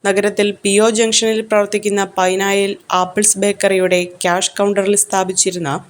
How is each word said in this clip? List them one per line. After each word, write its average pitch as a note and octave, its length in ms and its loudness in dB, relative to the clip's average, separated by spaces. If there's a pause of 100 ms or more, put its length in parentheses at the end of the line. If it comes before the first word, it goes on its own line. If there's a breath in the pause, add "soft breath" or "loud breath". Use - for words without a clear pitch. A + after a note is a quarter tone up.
നഗരത്തിൽ G3+ 400 0 (160)
പി G3 100 0 (100)
ഒ - 20 4 (120)
ജംഗ്ഷനിൽ A3+ 500 0
പ്രവർത്തിക്കുന്ന G#3 540 0 (160)
പൈനായിൽ G3 540 0 (280)
ആപ്പിൾസ് F#3+ 420 0
ബേക്കറിയുടെ F#3+ 560 2 (240)
ക്യാഷ് F3+ 360 -2
കൗണ്ടറിൽ G3+ 440 0
സ്ഥാപിച്ചിരുന്ന F3+ 720 -2 (180)